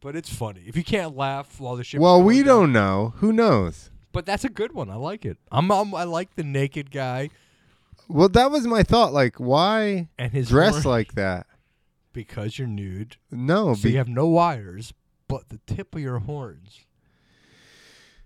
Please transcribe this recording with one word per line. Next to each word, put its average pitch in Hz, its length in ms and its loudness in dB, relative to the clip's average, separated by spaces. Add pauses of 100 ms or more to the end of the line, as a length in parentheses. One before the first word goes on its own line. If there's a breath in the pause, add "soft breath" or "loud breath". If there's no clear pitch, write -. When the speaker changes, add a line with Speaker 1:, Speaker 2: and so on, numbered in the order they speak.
Speaker 1:
but 143 140 -12
it's - 180 -12
funny. 98 320 -10
If 113 100 -12
you 170 80 -4
can't 165 320 -6
laugh 139 440 -8
while 123 160 -10
the 120 80 -8
shit 139 180 -6
Speaker 2:
Well, 180 220 8
Speaker 1:
was - 20 8
Speaker 2:
we 226 160 6
Speaker 1:
going 277 40 2
down. 262 140 6
Speaker 2:
don't 151 140 4
know. 101 440 2
Who 214 160 0
knows? 135 580 0 (220)
Speaker 1:
But 175 120 -8
that's 202 200 -4
a 262 40 -4
good 220 240 -8
one. 143 160 -10
I 95 60 -12
like 160 300 -10
it. 95 120 -10 (140)
I'm, 160 200 2
I'm, 202 220 0
I 175 120 -4
like 175 300 -6
the 165 80 -6
naked 139 460 -4
guy. 135 400 -8 (800)
Speaker 2:
Well, 175 220 4
that 240 200 6
was 285 160 -2
my 226 160 2
thought. 202 320 2
Like, 135 240 0
why 180 720 0 (100)
Speaker 1:
And 123 140 -8
his 131 180 -4
Speaker 2:
dress 151 340 4
Speaker 1:
horn. - 20 -
Speaker 2:
like 117 300 -2
that? 95 300 -4 (680)
Speaker 1:
Because 107 440 -12
you're 131 120 -8
nude. 101 480 -12 (140)
Speaker 2:
No, 151 440 0
Speaker 1:
So 101 80 -6
Speaker 2:
be- 113 80 2
Speaker 1:
you 131 60 0
have 123 100 -2
no 123 200 -2
wires, 123 680 -2 (340)
but - 220 -10
the 110 180 -18
tip - 260 -10
of 160 80 -10
your 123 180 -6
horns. 101 680 -14 (1400 soft breath)